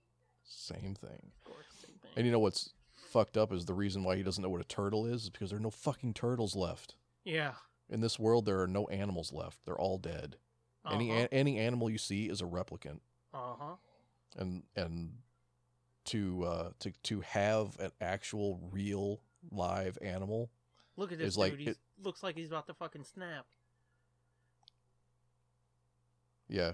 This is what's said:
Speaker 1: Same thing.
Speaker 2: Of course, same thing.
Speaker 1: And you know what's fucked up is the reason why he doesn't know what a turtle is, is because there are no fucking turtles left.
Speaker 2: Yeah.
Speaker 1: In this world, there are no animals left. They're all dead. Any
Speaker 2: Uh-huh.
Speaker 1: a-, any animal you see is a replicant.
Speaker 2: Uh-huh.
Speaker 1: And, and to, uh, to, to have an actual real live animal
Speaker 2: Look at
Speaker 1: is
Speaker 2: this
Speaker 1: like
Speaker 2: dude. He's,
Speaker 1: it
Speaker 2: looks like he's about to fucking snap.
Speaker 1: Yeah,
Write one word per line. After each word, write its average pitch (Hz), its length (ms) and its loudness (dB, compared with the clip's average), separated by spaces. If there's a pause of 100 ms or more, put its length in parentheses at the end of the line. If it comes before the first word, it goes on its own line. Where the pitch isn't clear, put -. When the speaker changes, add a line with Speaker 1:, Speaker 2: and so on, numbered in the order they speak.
(440)
Speaker 1:
Same - 500 -8
thing. - 380 -14 (140)
Speaker 2:
Of - 80 -18
course, - 120 -18 (140)
same - 180 -20
thing. - 180 -20
Speaker 1:
And 117 120 2
you 120 40 4
know 117 80 6
what's - 340 2 (180)
fucked - 460 2
up 107 140 6
is 90 140 0
the 92 80 0
reason 98 300 0
why 92 140 4
he 98 60 0
doesn't 95 180 -2
know 92 80 0
what 87 120 0
a - 40 -8
turtle 107 400 0
is, 120 180 -2
is 101 60 -8
because 95 200 -6
there 101 80 -4
are 107 40 -4
no 110 100 0
fucking 123 420 -2
turtles 117 420 0
left. - 400 -2 (280)
Speaker 2:
Yeah. 151 320 0 (340)
Speaker 1:
In 110 120 0
this 113 180 2
world, 113 260 8
there 98 160 4
are 90 60 4
no 98 200 2
animals 95 460 -2
left. 80 320 -8
They're - 140 -2
all 95 180 2
dead. 82 400 -6 (480)
Any 110 260 2
Speaker 2:
Uh-huh. 113 100 4
Speaker 1:
a-, 123 120 2
any 135 260 6
animal 117 300 2
you 110 80 0
see 104 320 0
is 95 120 -2
a 90 40 -2
replicant. 87 560 -6 (320)
Speaker 2:
Uh-huh. 139 440 -8 (580)
Speaker 1:
And, 90 280 -4 (120)
and 85 460 -4 (840)
to, 95 380 0
uh, 85 360 0
to, 98 120 -6
to 101 300 -2
have 104 580 2
an 92 120 -4 (100)
actual 98 560 -2 (140)
real 101 500 0 (300)
live 92 500 0
animal 101 500 -2 (460)
Speaker 2:
Look 185 140 -4
at 165 100 -6
Speaker 1:
is 127 120 2
Speaker 2:
this 95 40 -2
Speaker 1:
like 98 160 6
Speaker 2:
dude. 139 80 -8
He's, 147 80 -4
Speaker 1:
it - 80 -2 (220)
Speaker 2:
looks 190 240 -6
like 180 140 -4
he's 165 120 -8
about 156 180 -4
to 170 60 -10
fucking 156 320 -10
snap. 165 420 -10 (3000)
Speaker 1:
Yeah, 87 260 2